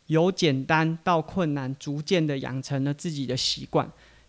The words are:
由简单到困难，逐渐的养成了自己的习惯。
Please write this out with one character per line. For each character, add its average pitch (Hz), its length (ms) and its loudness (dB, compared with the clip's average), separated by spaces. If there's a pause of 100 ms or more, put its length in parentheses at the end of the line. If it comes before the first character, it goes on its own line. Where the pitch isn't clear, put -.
由 160 220 4
简 143 360 0
单 160 400 2
到 170 160 4
困 160 320 -2
难， 135 260 -4
逐 147 220 -6
渐 165 260 2
的 139 120 -2
养 135 220 -6
成 135 220 -2
了 143 100 0
自 160 160 -6
己 143 160 -4
的 123 120 -2
习 - 280 -4
惯。 - 240 0 (400)